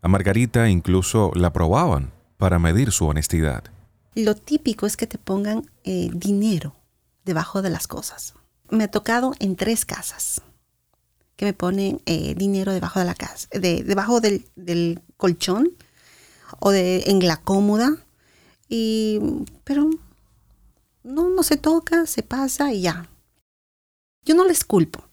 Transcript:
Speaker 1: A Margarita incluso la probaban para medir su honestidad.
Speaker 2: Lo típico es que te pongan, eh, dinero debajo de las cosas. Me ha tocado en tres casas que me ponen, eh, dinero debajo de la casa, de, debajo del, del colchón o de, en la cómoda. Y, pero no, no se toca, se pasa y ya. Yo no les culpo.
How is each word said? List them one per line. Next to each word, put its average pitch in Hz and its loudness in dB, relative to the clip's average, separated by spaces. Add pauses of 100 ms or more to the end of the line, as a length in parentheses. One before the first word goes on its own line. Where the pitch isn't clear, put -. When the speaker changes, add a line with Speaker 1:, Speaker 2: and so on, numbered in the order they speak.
Speaker 1:
A 85 2
Margarita 107 2
incluso 92 2
la 87 2
probaban 85 2 (240)
para 87 2
medir 92 4
su 82 0
honestidad. 76 -2 (500)
Speaker 2:
Lo 214 0
típico - -2
es 214 -4
que - -4
te - -12
pongan, 202 -4 (200)
eh, 180 -4
dinero 190 -2 (480)
debajo 170 -4
de 190 -2
las - -6
cosas. - -12 (340)
Me 220 2
ha 208 -6
tocado 240 0
en 190 -2
tres 220 -2
casas - -10 (920)
que 202 -4
me 202 -2
ponen, 196 -4
eh, 147 -2
dinero 190 -2
debajo 175 -4
de 180 0
la 175 -4
casa, - -14
de, 170 -2
debajo 208 0
del, 202 0 (100)
del 170 -2 (160)
colchón 190 0 (920)
o 202 2
de, 185 2
en 185 4
la 160 2
cómoda. 208 2 (720)
Y, 220 0 (440)
pero 294 0 (1120)
no, 311 -2
no 370 0
se 302 0
toca, 330 0
se - -6
pasa 269 -4
y 190 -4
ya. 175 -4 (1120)
Yo 320 2
no 359 6
les 359 2
culpo. - 2 (100)